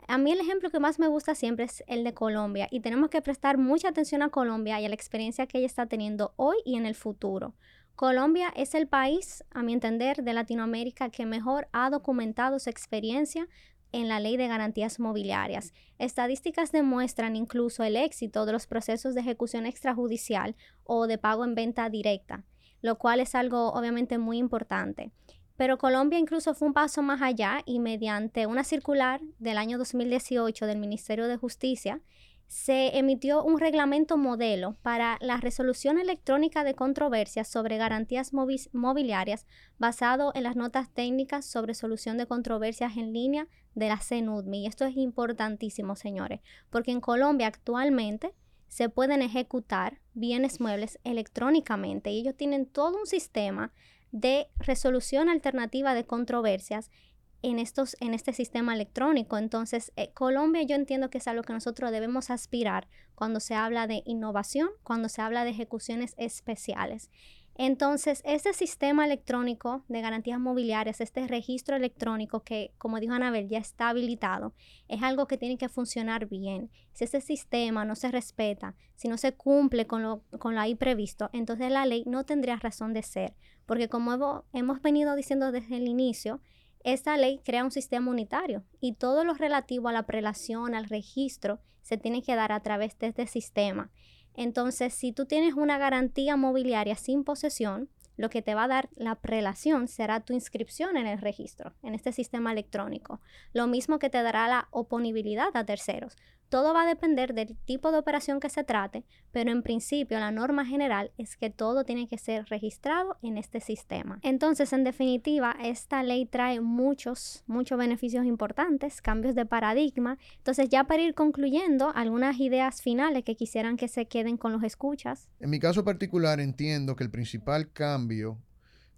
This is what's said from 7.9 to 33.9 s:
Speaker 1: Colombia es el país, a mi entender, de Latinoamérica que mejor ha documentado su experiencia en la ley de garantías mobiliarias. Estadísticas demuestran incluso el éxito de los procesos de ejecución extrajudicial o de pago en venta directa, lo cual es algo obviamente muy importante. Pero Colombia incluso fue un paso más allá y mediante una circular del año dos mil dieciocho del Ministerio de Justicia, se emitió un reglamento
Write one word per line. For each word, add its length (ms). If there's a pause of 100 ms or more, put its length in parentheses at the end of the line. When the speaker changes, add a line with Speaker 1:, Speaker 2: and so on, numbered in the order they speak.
Speaker 1:
Colombia 580
es 220
el 100
país, 640
a 140
mi 80
entender, 500
de 100
Latinoamérica 800
que 160
mejor 460
ha 180
documentado 720
su 100
experiencia 800 (420)
en 160
la 140
ley 160
de 100
garantías 540
mobiliarias. 720 (260)
Estadísticas 720
demuestran 640
incluso 480
el 140
éxito 500
de 60
los 140
procesos 480
de 80
ejecución 420
extrajudicial 880 (300)
o 220
de 100
pago 280
en 100
venta 340
directa, 560 (380)
lo 160
cual 200
es 160
algo 380
obviamente 460
muy 180
importante. 760 (460)
Pero 220
Colombia 420
incluso 340
fue 140
un 60
paso 280
más 180
allá 440
y 160
mediante 640
una 160
circular 600 (160)
del 200
año 180
dos 180
mil 160
dieciocho 560
del 120
Ministerio 480
de 100
Justicia, 640 (480)
se 500
emitió 460
un 160
reglamento 560